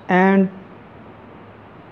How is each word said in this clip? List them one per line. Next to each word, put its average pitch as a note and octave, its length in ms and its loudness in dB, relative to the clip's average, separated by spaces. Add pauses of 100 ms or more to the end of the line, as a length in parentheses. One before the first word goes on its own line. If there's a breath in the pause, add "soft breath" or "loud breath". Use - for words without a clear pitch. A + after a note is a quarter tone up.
and F#3+ 420 0 (1400)